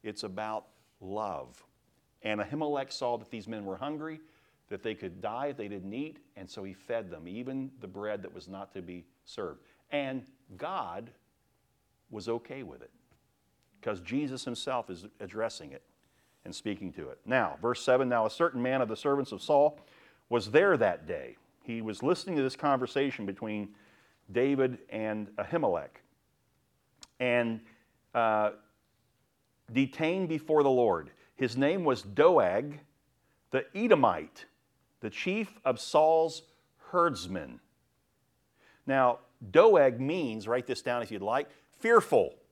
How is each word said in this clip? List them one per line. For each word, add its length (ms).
It's 200
about 440
love. 640
And 180
Ahimelech 520
saw 240
that 140
these 180
men 160
were 120
hungry, 440
that 140
they 120
could 280
die 240
if 100
they 120
didn't 260
eat, 240
and 120
so 140
he 120
fed 360
them, 160
even 440
the 80
bread 340
that 120
was 140
not 260
to 80
be 240
served. 380
And 360
God 540
was 180
okay 360
with 180
it, 80
'cause 200
Jesus 440
himself 460
is 160
addressing 520
it 100
and 100
speaking 400
to 140
it. 160
Now, 380
verse 200
seven, 260
"Now 180
a 40
certain 300
man 220
of 60
the 80
servants 360
of 80
Saul 400
was 220
there 260
that 300
day." 300
He 200
was 200
listening 340
to 60
this 140
conversation 720
between 480
David 580
and 480
Ahimelech, 640
and, 440
uh, 380
detained 560
before 360
the 60
Lord. 420
His 200
name 280
was 180
Doeg, 760
the 160
Edomite, 720
the 120
chief 540
of 140
Saul's 640
herdsmen. 720
Now, 360
Doeg 500
means, 480
write 180
this 160
down 200
if 80
you'd 120
like, 280
fearful. 560